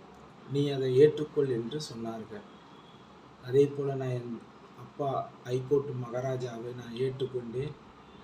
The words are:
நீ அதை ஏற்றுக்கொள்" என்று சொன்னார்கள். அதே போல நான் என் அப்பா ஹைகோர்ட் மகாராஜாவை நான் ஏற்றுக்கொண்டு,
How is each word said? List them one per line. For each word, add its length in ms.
நீ 180
அதை 300
ஏற்றுக்கொள்" 480
என்று 320
சொன்னார்கள். 680
அதே 220
போல 280
நான் 220
என் 160
அப்பா 320
ஹைகோர்ட் 540
மகாராஜாவை 760
நான் 220
ஏற்றுக்கொண்டு, 680